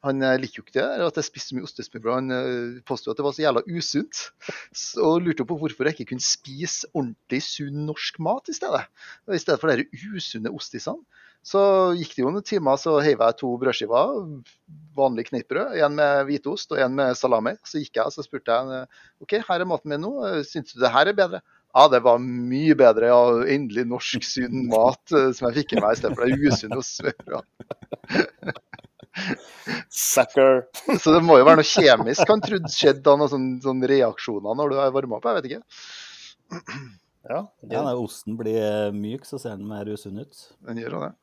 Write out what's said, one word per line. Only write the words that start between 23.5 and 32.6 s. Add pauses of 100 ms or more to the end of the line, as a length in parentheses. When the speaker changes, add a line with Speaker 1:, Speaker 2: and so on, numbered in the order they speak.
Speaker 1:
endelig
norsk
sunn
mat, (160)
eh,
som
jeg
fikk
i
meg
i
stedet
for
det
usunne
ostesmørbrød.» (1300)
Speaker 2:
Sucker. (360)
Speaker 1:
Så
det
må
jo
være
noe
kjemisk
han
trodde